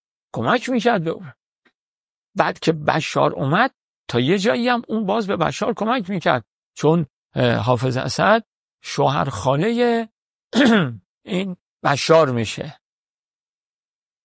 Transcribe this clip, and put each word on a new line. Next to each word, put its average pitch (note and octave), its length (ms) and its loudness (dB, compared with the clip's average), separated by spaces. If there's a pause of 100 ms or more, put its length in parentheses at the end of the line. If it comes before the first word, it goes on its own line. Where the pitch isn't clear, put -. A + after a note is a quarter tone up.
(340)
کمک F#3 360 -2
می‌کرد A#3 340 0
به D#3+ 60 -4
اون. D#3+ 240 -10 (1040)
بعد D3+ 240 -2
که - 120 0
بشار D3 600 0
اومد، D#3+ 420 2 (320)
تا B2 120 0
یه D#3+ 200 2
جایی A#3+ 280 0
هم A#3+ 200 0
اون - 180 -4
باز G3+ 220 -2
به G3+ 100 -2
بشار F3 360 -2
کمک G#3+ 360 -4
می‌کرد، E3 360 -2 (280)
چون، D#3 320 2 (280)
اه، B2 220 2
حافظ A#2+ 420 0
اسد F#3+ 460 0 (380)
شوهر C#3+ 480 -2
خاله A3+ 800 0 (440)
<clears throat> G3+ 460 2 (260)
این F#3 320 -4 (260)
بشار C#3+ 480 4
می‌شه، A#2+ 480 -6 (1500)